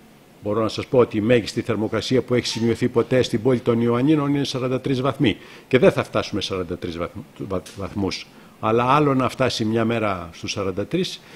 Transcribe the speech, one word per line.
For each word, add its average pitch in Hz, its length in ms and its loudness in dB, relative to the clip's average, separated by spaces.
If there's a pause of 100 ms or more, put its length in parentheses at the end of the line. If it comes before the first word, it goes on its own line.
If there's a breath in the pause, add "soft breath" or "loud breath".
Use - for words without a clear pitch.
(420)
μπορώ 104 200 0
να 107 60 2
σας 101 180 -6
πω 131 120 2
ότι 113 180 4
η 104 40 0
μέγιστη 113 400 2
θερμοκρασία 110 640 0
που 123 120 -2
έχει 120 120 0
σημειωθεί 117 420 0
ποτέ 120 340 2
στην 110 200 -4
πόλη 123 160 2
των 117 220 0
Ιωαννίνων 143 540 2
είναι 139 100 0
σαράντα 127 360 -4
τρεις 127 200 -2
βαθμοί. 131 360 0 (320 loud breath)
Και 131 100 6
δεν 170 140 6
θα - 120 -2
φτάσουμε 104 360 -4
σαράντα 90 380 -4
τρεις 87 180 -8
βαθμ-, 85 280 -8 (140)
βαθ-, 90 380 -6
βαθμούς. 95 500 -4 (340 soft breath)
Αλλά 113 240 2
άλλο 143 300 4
να 127 140 2
φτάσει 120 360 -2
μια 113 200 0
μέρα 104 480 -2
στους - 180 -10
σαράντα 98 360 -4
τρεις - 340 -4 (160 loud breath)